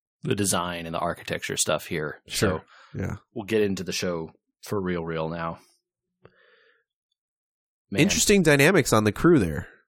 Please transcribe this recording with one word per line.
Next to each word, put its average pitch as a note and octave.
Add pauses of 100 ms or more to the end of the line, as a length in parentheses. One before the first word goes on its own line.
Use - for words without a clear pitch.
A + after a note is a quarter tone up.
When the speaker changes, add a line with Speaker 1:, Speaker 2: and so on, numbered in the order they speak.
(240)
Speaker 1:
the -
design F2
and E2
the -
architecture E2+
stuff -
here. D2+
Speaker 2:
Sure. F#2+ (300)
Speaker 1:
So G#2
Speaker 2:
Yeah. F#2+ (180)
Speaker 1:
we'll G#2+
get G#2+
into F#2+
the F2
show E2+ (300)
for G#2+
real, F2
real D#2+
now. E2 (2250)
Man. A2+
Speaker 2:
Interesting G3+
dynamics D3+
on A2
the G#2+
crew D#3+
there. E2 (200)